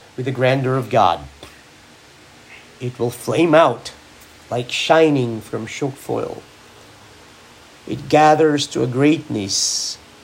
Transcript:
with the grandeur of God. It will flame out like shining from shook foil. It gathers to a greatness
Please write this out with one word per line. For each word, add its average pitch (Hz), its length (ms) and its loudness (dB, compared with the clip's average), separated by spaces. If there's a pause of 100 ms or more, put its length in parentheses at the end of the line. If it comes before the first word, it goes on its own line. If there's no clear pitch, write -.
(160)
with 131 80 -8
the 135 80 -6
grandeur 127 460 0
of 113 100 -6
God. 92 320 2 (1600)
It 123 180 -8
will 117 120 -2
flame 151 440 0
out 147 380 2 (580)
like 123 220 -6
shining 143 680 2
from 110 240 -10
shook 135 260 -8
foil. - 500 -8 (1400)
It - 220 -10
gathers 151 600 4
to 131 140 -4
a 127 40 0
greatness 127 1120 -2 (260)